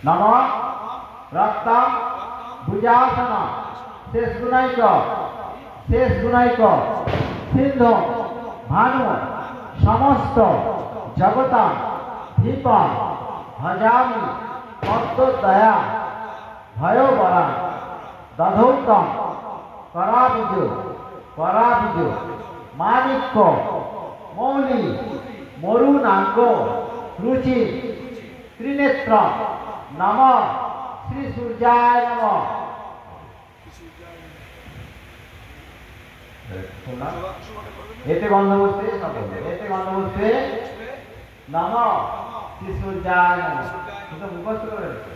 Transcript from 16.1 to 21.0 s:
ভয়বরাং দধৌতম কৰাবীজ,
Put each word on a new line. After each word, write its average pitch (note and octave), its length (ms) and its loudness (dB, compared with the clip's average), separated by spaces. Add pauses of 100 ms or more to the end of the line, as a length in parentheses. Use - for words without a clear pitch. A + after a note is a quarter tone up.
ভয়বরাং F#3+ 680 4 (880)
দধৌতম G#3+ 680 4 (880)
কৰাবীজ, A3+ 600 2 (840)